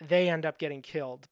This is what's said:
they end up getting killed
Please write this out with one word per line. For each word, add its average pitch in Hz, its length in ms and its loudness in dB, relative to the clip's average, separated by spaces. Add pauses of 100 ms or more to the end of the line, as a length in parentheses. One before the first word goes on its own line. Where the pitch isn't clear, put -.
they 175 280 4
end 160 180 0
up 151 120 -4
getting 143 240 -6
killed 135 500 -8